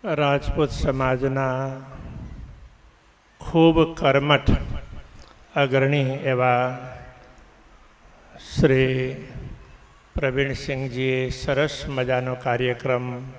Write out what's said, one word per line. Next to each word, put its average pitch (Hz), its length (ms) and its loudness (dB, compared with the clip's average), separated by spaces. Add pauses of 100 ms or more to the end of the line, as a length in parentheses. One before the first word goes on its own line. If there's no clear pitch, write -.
રાજપૂત 143 640 2
સમાજના 135 1080 0 (1600)
ખૂબ 165 540 4
કર્મઠ 139 680 4 (960)
અગ્રણી 135 680 2
એવા 127 540 2 (1600)
શ્રી 131 760 2 (1000)
પ્રવીણસિંહજીએ 131 1160 -2
સરસ 139 580 -2
મજાનો 127 460 0
કાર્યક્રમ 123 880 -2 (140)